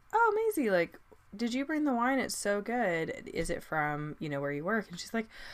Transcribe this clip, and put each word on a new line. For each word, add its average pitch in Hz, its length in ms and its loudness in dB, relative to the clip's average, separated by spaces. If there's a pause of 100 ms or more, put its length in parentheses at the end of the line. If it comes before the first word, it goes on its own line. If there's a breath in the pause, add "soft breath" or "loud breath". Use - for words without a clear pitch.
(140)
Oh, 453 220 6
Maisie, 427 360 2
like, 170 260 2 (380)
"Did 226 180 -2
you 269 120 0
bring 302 200 0
the 277 80 4
wine? 247 260 2
It's - 180 -2
so 202 240 0
good. 202 720 -2
Is 165 160 0
it - 140 -2
from, 151 560 -2
you 156 100 -4
know, 143 120 -2
where 143 100 -2
you 143 120 -4
work?" 202 260 0
And 175 100 -12
she's - 140 -12
like, 226 140 -2 (260 loud breath)